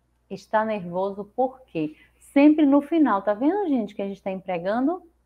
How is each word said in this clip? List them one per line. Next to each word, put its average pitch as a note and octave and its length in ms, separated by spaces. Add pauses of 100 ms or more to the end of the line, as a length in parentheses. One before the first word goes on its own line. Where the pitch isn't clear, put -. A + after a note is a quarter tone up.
(300)
está G#3+ 340
nervoso G3 600 (100)
por B3+ 280
quê? - 340 (360)
Sempre D4+ 320
no C#4 160
final, C#4+ 420
tá G#3 120
vendo, E4 340
gente, A#3 240
que - 100
a G3 40
gente G3 160
tá G3+ 80
empregando? F#3+ 720 (240)